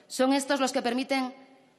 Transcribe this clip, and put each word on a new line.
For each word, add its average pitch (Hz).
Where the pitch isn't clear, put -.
Son 262
estos 277
los 254
que 262
permiten 262